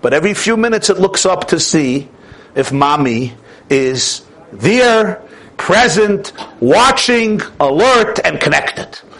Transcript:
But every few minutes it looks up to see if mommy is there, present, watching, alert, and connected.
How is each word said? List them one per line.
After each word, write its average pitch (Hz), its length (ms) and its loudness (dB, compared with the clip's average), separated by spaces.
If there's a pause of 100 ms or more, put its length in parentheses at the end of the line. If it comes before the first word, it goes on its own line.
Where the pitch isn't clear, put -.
But 120 100 0
every 160 220 0
few 226 240 -2
minutes 226 320 0
it 180 80 0
looks 185 260 0
up 185 240 -2
to 165 120 0
see 143 480 -2 (460)
if 131 160 -2
mommy 139 640 0 (340)
is 131 560 -2 (280)
there, 214 720 2 (340)
present, 208 760 0 (280)
watching, 226 800 2 (180)
alert, 202 680 2
and 156 160 -2
connected. - 600 -4 (200)